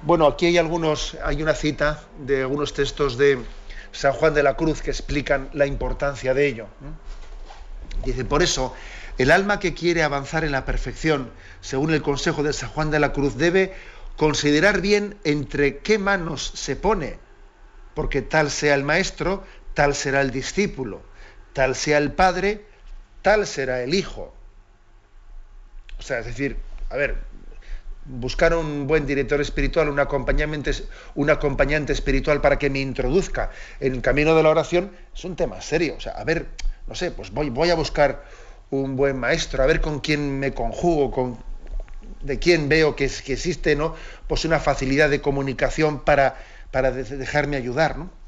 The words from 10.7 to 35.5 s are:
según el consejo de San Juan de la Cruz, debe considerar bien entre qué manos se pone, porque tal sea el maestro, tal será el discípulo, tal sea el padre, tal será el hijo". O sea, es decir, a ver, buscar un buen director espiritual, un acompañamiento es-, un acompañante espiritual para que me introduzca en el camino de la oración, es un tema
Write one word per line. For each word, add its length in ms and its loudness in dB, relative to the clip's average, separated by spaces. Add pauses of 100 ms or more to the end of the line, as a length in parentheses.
según 320 0
el 80 2
consejo 400 0
de 100 2
San 160 -6
Juan 220 -2
de 80 2
la 160 2
Cruz, 240 0
debe 340 4 (440)
considerar 680 4
bien 420 2
entre 540 0
qué 200 2
manos 560 -2
se 220 -6
pone, 420 0 (760)
porque 260 0
tal 300 2
sea 240 2
el 100 2
maestro, 580 0 (300)
tal 220 2
será 260 0
el 120 0
discípulo, 680 -4 (540)
tal 200 2
sea 220 2
el 160 2
padre, 540 2 (560)
tal 240 4
será 360 -2
el 120 -2
hijo". 400 -4 (1600)
O 40 -10
sea, 160 -4
es 80 -6
decir, 320 -4 (320)
a 60 -6
ver, 360 -2 (760)
buscar 480 0
un 320 -2
buen 200 2
director 340 0
espiritual, 480 0
un 100 -2
acompañamiento 680 0
es-, 160 -4 (300)
un 160 2
acompañante 640 2
espiritual 480 2
para 160 6
que 100 0
me 120 0
introduzca 720 0 (300)
en 140 0
el 80 -4
camino 320 4
de 80 6
la 80 8
oración, 420 2 (220)
es 100 -12
un 120 -8
tema 260 -4